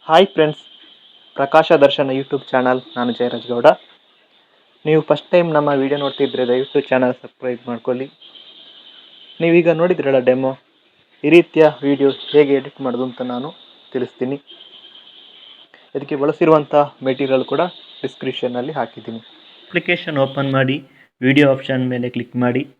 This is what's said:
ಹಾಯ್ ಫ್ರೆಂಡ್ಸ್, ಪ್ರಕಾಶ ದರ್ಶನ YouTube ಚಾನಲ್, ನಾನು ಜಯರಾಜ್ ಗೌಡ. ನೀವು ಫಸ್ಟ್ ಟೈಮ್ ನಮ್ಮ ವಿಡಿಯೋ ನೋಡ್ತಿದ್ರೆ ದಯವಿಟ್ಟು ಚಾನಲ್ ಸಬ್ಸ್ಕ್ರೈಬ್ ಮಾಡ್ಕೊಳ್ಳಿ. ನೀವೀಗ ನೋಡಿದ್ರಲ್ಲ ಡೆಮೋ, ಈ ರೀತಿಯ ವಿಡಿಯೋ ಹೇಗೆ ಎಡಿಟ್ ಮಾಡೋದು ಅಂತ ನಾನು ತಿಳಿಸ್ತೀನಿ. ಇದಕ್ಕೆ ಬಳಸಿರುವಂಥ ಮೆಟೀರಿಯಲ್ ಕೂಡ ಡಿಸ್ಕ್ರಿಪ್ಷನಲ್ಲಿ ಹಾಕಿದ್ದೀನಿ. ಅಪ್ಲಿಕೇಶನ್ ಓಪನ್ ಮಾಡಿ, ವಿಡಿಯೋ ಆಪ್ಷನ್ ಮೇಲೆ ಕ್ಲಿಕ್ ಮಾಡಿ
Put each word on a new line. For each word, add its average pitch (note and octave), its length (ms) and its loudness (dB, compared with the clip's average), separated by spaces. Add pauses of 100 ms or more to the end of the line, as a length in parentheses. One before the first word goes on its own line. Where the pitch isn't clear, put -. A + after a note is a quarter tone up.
(100)
ಹಾಯ್ E3+ 160 6
ಫ್ರೆಂಡ್ಸ್, D#3 360 -2 (720)
ಪ್ರಕಾಶ D#3 380 2
ದರ್ಶನ C#3 460 4
YouTube C#3 320 -6
ಚಾನಲ್, B2+ 320 0 (140)
ನಾನು A#2+ 160 -4
ಜಯರಾಜ್ A#2+ 360 -6
ಗೌಡ. A#2+ 180 0 (1200)
ನೀವು D#3 220 2
ಫಸ್ಟ್ - 220 -2
ಟೈಮ್ E3+ 260 2
ನಮ್ಮ D3 120 0
ವಿಡಿಯೋ C#3 320 0
ನೋಡ್ತಿದ್ರೆ C3 480 -4
ದಯವಿಟ್ಟು C3 320 0
ಚಾನಲ್ B2+ 340 0
ಸಬ್ಸ್ಕ್ರೈಬ್ B2 540 -12
ಮಾಡ್ಕೊಳ್ಳಿ. B2 380 -8 (1300)
ನೀವೀಗ E3+ 280 4
ನೋಡಿದ್ರಲ್ಲ D#3+ 500 0
ಡೆಮೋ, B2+ 340 0 (720)
ಈ D3 40 0
ರೀತಿಯ D#3+ 360 4 (180)
ವಿಡಿಯೋ C#3 280 2
ಹೇಗೆ C#3 440 2
ಎಡಿಟ್ C#3 260 -6
ಮಾಡೋದು B2+ 240 -4
ಅಂತ B2+ 180 -10
ನಾನು B2+ 280 -8 (420)
ತಿಳಿಸ್ತೀನಿ. B2+ 500 -6 (1500)
ಇದಕ್ಕೆ C#3+ 220 -6
ಬಳಸಿರುವಂಥ D#3 580 2 (280)
ಮೆಟೀರಿಯಲ್ C3 420 -2
ಕೂಡ D3 160 -4 (420)
ಡಿಸ್ಕ್ರಿಪ್ಷನಲ್ಲಿ B2+ 680 -8
ಹಾಕಿದ್ದೀನಿ. A#2 460 -10 (480)
ಅಪ್ಲಿಕೇಶನ್ E3+ 520 -4
ಓಪನ್ C3+ 340 -2
ಮಾಡಿ, C3+ 360 -2 (320)
ವಿಡಿಯೋ C3+ 340 4
ಆಪ್ಷನ್ C3 340 -4
ಮೇಲೆ B2 220 -4
ಕ್ಲಿಕ್ A#2+ 260 -10
ಮಾಡಿ B2 260 0 (180)